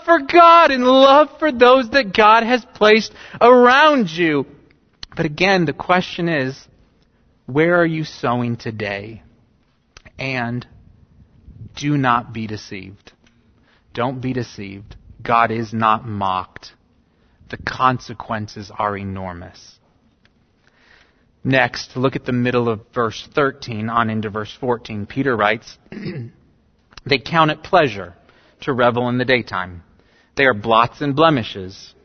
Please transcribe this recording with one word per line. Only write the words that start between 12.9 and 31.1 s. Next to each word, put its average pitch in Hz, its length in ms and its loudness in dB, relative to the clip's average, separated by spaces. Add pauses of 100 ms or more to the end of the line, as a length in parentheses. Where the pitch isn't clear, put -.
Don't 127 260 -4
be 127 120 -6
deceived. 101 640 -12 (280)
God 117 280 2
is 113 220 -6
not 113 340 0
mocked. 98 680 -8 (760)
The - 60 -12
consequences 110 1200 -6
are 104 200 -4
enormous. 92 840 -12 (1600)
Next, 127 540 -2
look 131 180 -2
at 135 100 -10
the 131 80 -6
middle 120 360 -2
of 110 140 -6 (120)
verse 113 400 -6
thirteen 123 540 -4
on 113 220 -2
into 110 200 -6
verse 104 300 -10
fourteen. 113 460 -6
Peter 131 300 -4
writes, 107 400 -2 (140)
<clears throat> - 1160 -16
"They 135 120 0
count 156 320 -2
it 151 140 -8
pleasure 101 500 -2 (460)
to 147 120 -6
revel 120 360 0
in 123 100 -2
the 127 60 -2
daytime. 95 580 -4 (540)
They 139 80 2
are 127 100 2
blots 113 460 0
and 143 160 -4